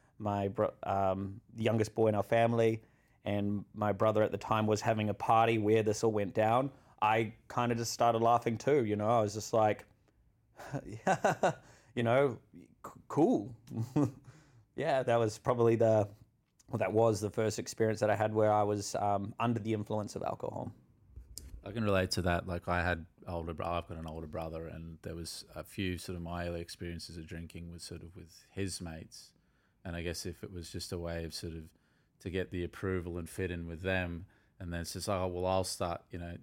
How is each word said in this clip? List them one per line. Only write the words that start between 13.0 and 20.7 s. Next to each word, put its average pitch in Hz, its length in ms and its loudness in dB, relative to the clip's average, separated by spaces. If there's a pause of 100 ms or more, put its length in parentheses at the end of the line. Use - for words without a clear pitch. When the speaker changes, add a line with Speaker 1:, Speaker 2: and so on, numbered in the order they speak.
Speaker 1:
cool. 139 440 2 (440)
<laughs> 143 140 4 (680)
Yeah, 139 260 2
that 117 140 6
was 113 200 2
probably 117 360 4
the, 110 320 6 (640)
well, - 80 -4
that 98 160 0
was 110 260 6
the 101 120 -2
first 110 280 0
experience 110 420 0
that 107 100 4
I 104 40 2
had 107 200 0
where 107 180 4
I 104 100 4
was, 104 340 -2
um, 101 440 -2
under 117 180 0
the 107 140 -4
influence 107 440 -4
of - 60 -6
alcohol. - 480 -6 (920)